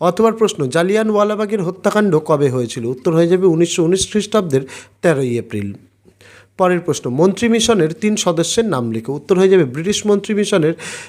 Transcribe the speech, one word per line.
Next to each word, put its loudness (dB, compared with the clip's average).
অথবা 2
প্রশ্ন, 0
জালিয়ানওয়ালাবাগের 0
হত্যাকাণ্ড 2
কবে 2
হয়েছিল? -4
উত্তর -2
হয়ে 4
যাবে 2
উনিশশো 2
উনিশ 0
খ্রিস্টাব্দের 0
তেরোই 0
এপ্রিল। -6
পরের 2
প্রশ্ন, -4
মন্ত্রী 2
মিশনের 2
তিন -2
সদস্যের 0
নাম -2
লেখো। -6
উত্তর -2
হয়ে 4
যাবে 4
ব্রিটিশ -4
মন্ত্রী 0
মিশনের 0